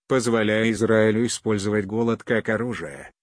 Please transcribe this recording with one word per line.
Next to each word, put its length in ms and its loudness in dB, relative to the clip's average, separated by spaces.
позволяя 640 2
Израилю 540 2
использовать 600 -2
голод 380 -2
как 260 -2
оружие, 600 -6